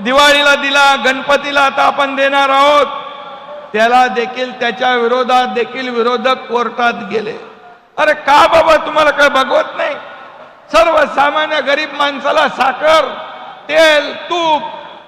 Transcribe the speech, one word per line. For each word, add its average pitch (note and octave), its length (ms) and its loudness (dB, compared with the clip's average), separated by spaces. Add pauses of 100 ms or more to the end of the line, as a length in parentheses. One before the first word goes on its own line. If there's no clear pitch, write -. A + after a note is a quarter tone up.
दिवाळीला C#4+ 540 4
दिला, C#4 400 2 (100)
गणपतीला C#4 560 0
आता C4+ 220 0
आपण C4+ 320 0
देणार C#4 340 2
आहोत, C#4+ 360 4 (880)
त्याला A#3 340 4
देखील B3 520 -4
त्याच्या B3 360 -2
विरोधात B3 580 2
देखील B3+ 360 -6
विरोधक A#3+ 580 -2
कोर्टात A3+ 600 -4
गेले. - 280 -6 (600)
अरे D4+ 180 2
का D4 320 4
बाबा, D#4+ 280 4 (100)
तुम्हाला D4+ 260 0
काय C#4+ 180 2
बघवत C4+ 480 0
नाही? D#4+ 180 -4 (760)
सर्वसामान्य D4+ 920 2
गरीब C#4+ 320 -2
माणसाला C#4+ 560 0
साखर, C#4 580 2 (640)
तेल, D4 440 2 (160)
तूप, D#4+ 320 0 (460)